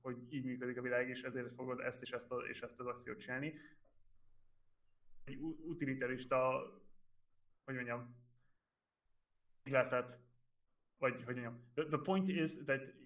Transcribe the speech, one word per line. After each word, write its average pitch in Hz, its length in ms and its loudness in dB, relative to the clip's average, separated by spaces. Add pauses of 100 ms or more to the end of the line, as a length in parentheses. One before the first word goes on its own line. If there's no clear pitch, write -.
hogy 123 320 -6
így 131 120 0
működik 123 320 -2
a 123 40 -2
világ, 123 280 4
és 127 120 -6
ezért 127 320 -4
fogod 127 260 -4
ezt 127 220 -4
és 123 100 -8
ezt - 200 -4
a, 123 40 0
és 123 260 -4
ezt - 180 -8
az 127 60 -6
akciót 123 340 -6
csinálni. 139 340 -4 (1700)
Egy 139 120 -6
u-, 151 300 -2
utilitarista, 131 720 2 (1300)
hogy 135 120 -4
mondjam, 120 400 -4 (1500)
életet, 127 560 4 (800)
vagy 127 260 4
hogy 120 100 -2
mondjam. 120 300 -6 (100)
The, 156 120 2
the 151 120 2
point 190 300 4
is 165 360 2
that 135 180 2 (240)